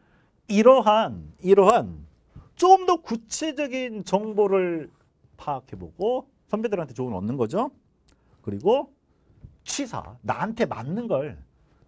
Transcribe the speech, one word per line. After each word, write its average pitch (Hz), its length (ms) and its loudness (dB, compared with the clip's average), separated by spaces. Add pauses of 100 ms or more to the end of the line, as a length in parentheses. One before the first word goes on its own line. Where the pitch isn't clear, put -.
(480)
이러한, 214 920 4
이러한 180 640 4 (500)
좀 370 300 6
더 359 160 0
구체적인 254 1040 -8
정보를 196 840 -2 (480)
파악해보고 147 920 -6 (180)
선배들한테 208 460 -6
조언을 123 240 -6
얻는 107 200 -6
거죠. 151 340 -2 (680)
그리고 180 520 -2 (680)
취사, 143 580 -10
나한테 214 440 -4
맞는 151 420 -8
걸 139 300 -6 (500)